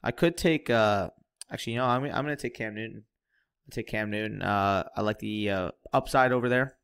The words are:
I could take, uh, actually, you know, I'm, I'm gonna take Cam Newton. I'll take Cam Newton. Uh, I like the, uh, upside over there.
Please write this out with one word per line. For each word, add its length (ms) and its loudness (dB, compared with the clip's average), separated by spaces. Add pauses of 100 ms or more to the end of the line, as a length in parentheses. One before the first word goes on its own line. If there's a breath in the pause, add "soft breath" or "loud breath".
I 80 -2
could 260 2
take, 320 0
uh, 400 4 (420)
actually, 220 -8
you 60 -2
know, 60 0
I'm, 180 2
I'm 200 -4
gonna 120 -4
take 200 -8
Cam 200 -8
Newton. 280 -10 (640)
I'll 40 -20
take 160 -6
Cam 240 -2
Newton. 300 -4
Uh, 540 2
I 60 -2
like 180 0
the, 300 -2
uh, 220 -2 (200)
upside 400 4
over 180 2
there. 340 0